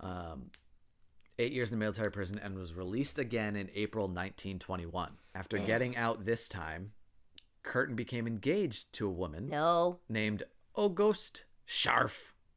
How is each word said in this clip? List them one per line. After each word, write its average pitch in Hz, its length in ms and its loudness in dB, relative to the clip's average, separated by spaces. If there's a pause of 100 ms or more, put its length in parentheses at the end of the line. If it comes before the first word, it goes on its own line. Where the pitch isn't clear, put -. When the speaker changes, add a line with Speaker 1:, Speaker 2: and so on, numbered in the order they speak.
Speaker 1:
Um, 85 500 -8 (880)
eight 120 140 2
years 123 180 0
in 113 80 0
the 107 60 2
military 107 260 0
prison 101 320 -2
and 98 140 -6
was 87 160 -6
released 95 460 -2
again 110 360 0
in 98 180 -2
April 104 360 0
nineteen 92 500 -4
twenty-one. 87 540 -4 (200)
After 95 240 -4
Speaker 2:
Ugh. 101 80 0
Speaker 1:
getting 120 300 2
out 113 300 0
this 113 240 2
time, 85 420 -6 (720)
Curtin 127 320 0
became 117 320 -2
engaged 131 640 0
to 107 140 0
a 98 40 0
woman 87 360 -2
Speaker 2:
No. 170 520 4 (100)
Speaker 1:
named 107 340 2 (300)
Auguste 202 720 2 (200)
Scharf. - 680 2 (240)